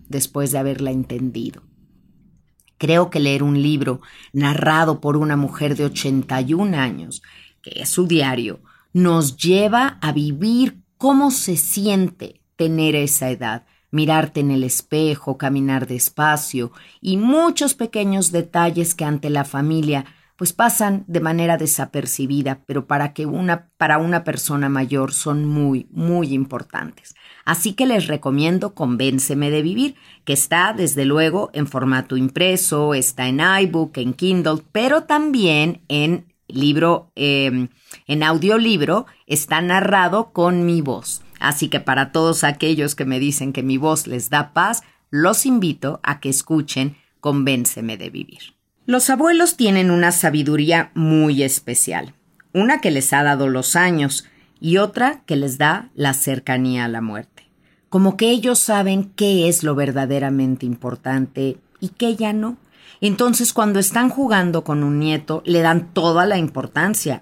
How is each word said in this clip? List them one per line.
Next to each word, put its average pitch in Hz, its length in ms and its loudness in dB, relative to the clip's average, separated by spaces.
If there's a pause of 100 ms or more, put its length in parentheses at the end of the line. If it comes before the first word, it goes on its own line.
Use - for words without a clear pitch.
después 139 460 -4
de 143 60 -2
haberla 135 320 -4
entendido". 123 720 -6 (1160)
Creo 170 300 2
que 165 100 -4
leer 139 220 0
un 143 200 2
libro 143 400 -2 (320)
narrado 151 680 2
por 147 160 0
una 151 180 0
mujer 143 400 -2
de 147 100 -2
ochenta 135 560 -2
y 131 120 0
un 185 220 0
años, 104 480 -6 (400)
que - 180 -16
es - 80 -6
su 180 160 0
diario, 131 540 0 (340)
nos 165 420 2
lleva 208 640 2
a 151 120 -4
vivir 165 720 0 (140)
cómo 277 340 4
se 190 260 -2
siente 196 840 -2 (140)
tener 160 400 0
esa 143 360 0
edad, 117 340 -6 (240)
mirarte 156 520 0
en 143 100 2
el 135 120 2
espejo, 147 760 -2
caminar 135 480 0
despacio 135 840 -2 (300)
y 185 160 0
muchos 294 560 2
pequeños 196 580 -2
detalles 170 600 0
que 156 120 -6
ante 147 260 -2
la 143 120 0
familia, 147 640 -2 (300)
pues, - 180 -4
pasan 208 540 0
de 170 120 0
manera 165 380 2
desapercibida, 135 1120 -2
pero 139 180 -4
para 143 280 -2
que 151 120 -6
una, 170 520 -2
para 151 200 2
una 170 260 0
persona 143 460 -2
mayor 135 420 -2
son 147 340 -2
muy, 143 460 0
muy 165 400 0
importantes. - 840 -8 (280)
Así 170 300 -2
que 262 140 0
les 214 180 0
recomiendo 156 680 -2
Convénceme 135 760 -2
de 151 140 0
Vivir, 233 320 -2 (300)
que 139 80 -2
está, 175 440 2
desde 139 280 0
luego, 160 480 2
en 147 120 -2
formato 131 520 -2
impreso, 151 760 0
está 127 340 -2
en 131 120 0
iBook, 165 580 2
en 127 160 -2
Kindle, 170 480 0 (100)
pero 262 320 2
también 220 840 0
en 151 460 -2 (140)
libro, 147 680 0
em, 135 540 0 (360)
en 151 160 -2
audiolibro, 175 840 2 (180)
está 156 360 -2
narrado 190 720 0
con 175 320 2
mi 170 160 2
voz. - 420 -6 (160)
Así 151 280 -2
que 143 120 -2
para 135 320 0
todos 160 320 2
aquellos 147 520 0
que 139 100 -6
me 131 140 -2
dicen 139 340 -2
que 131 100 -6
mi 131 140 0
voz 151 300 0
les 123 220 -6
da 147 240 -2
paz, 196 300 0 (260)
los 170 360 2
invito 180 580 -2
a 143 160 -4
que 135 100 -6
escuchen 143 680 -2 (260)
Convénceme 127 760 -2
de 92 140 -12
Vivir. - 440 -16 (300)
Los 247 240 0
abuelos 330 480 2
tienen 190 340 4
una 175 220 4
sabiduría 151 840 2
muy 156 480 4
especial, 120 720 -4 (400)
una 226 260 2
que 175 120 0
les 135 200 0
ha 143 100 4
dado 139 280 2
los 131 260 0
años 170 500 2 (360)
y 165 160 2
otra 240 480 0
que 160 100 -2
les 139 220 -2
da 165 360 0
la 139 200 0
cercanía 127 720 -2
a - 20 -4
la 113 140 -4
muerte. 110 420 -10 (460)
Como 190 260 4
que 226 140 2
ellos 247 300 2
saben 196 560 0
qué 190 340 2
es 165 140 0
lo 151 120 0
verdaderamente 135 920 -2
importante 131 920 -4 (240)
y 185 80 -6
qué 233 260 -2
ya 214 160 -4
no. 214 240 -4 (440)
Entonces, 233 540 2
cuando 208 240 2
están 233 320 2
jugando 196 540 0
con 147 200 -2
un 143 140 0
nieto, 156 480 -2
le 170 160 2
dan 165 320 2
toda 170 320 2
la 196 140 2
importancia. 147 840 -2